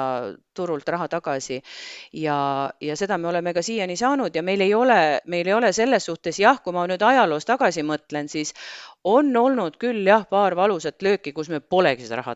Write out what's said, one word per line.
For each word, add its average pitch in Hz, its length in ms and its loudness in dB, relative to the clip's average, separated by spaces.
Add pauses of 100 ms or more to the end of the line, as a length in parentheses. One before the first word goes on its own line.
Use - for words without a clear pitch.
(560)
turult 170 320 -6
raha 165 200 -4
tagasi. 139 540 -6 (520)
Ja, 151 240 -2 (440)
ja 151 180 -6
seda 196 180 -2
me 170 100 -4
oleme 175 260 -2
ka 175 100 0
siiani 190 360 -4
saanud 247 360 0
ja 160 80 -2
meil 190 220 0
ei 202 80 4
ole, 233 260 4 (280)
meil 170 200 -2
ei 190 60 2
ole 226 220 4
selles 226 340 2
suhtes, 165 300 -6
jah, 240 240 4
kui 175 120 -6
ma 175 120 -2
nüüd 185 160 -2
ajaloos 208 440 4
tagasi 208 400 0
mõtlen, 151 440 -6
siis 151 220 -6 (500)
on 269 340 4
olnud 233 420 2
küll, 233 280 -2
jah, 208 220 4
paar 190 300 2
valusat 175 460 0
lööki, 190 300 0
kus 156 180 -8
me 147 80 -4
polegi 139 460 2
seda 117 120 -6
raha 127 160 -8